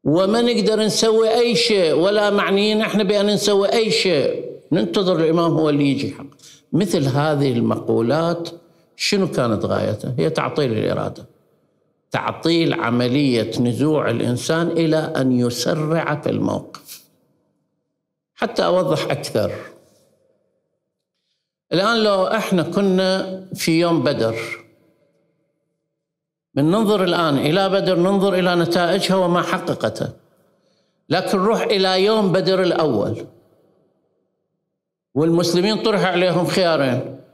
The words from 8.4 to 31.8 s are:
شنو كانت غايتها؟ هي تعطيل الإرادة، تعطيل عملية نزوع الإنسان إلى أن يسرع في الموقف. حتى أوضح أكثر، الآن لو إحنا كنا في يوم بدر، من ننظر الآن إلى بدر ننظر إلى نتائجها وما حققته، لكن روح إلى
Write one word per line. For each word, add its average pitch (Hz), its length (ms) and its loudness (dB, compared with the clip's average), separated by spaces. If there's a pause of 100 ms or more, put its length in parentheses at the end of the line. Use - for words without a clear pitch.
شنو 196 320 0
كانت 110 360 -2
غايتها؟ 101 540 -2
هي 160 120 0
تعطيل 135 420 -2
الإرادة، 101 540 -4 (840)
تعطيل 151 680 -2
عملية 120 800 0
نزوع 120 500 0
الإنسان 120 560 -2
إلى 165 300 0
أن 131 360 0
يسرع 147 880 -2
في - 100 -4
الموقف. - 760 -6 (1300)
حتى 226 300 -2
أوضح 170 400 0
أكثر، 117 480 -4 (2250)
الآن 214 320 0
لو 196 200 2
إحنا 190 380 0
كنا 190 800 0 (140)
في 165 260 0
يوم 170 220 2
بدر، 113 340 0 (2250)
من 147 160 2
ننظر 202 340 2
الآن 165 340 0
إلى 190 300 2
بدر 180 300 0
ننظر 190 360 2
إلى 180 200 2
نتائجها 175 640 2
وما 175 260 2
حققته، - 680 -4 (1000)
لكن 185 300 0
روح 196 240 0
إلى 190 420 0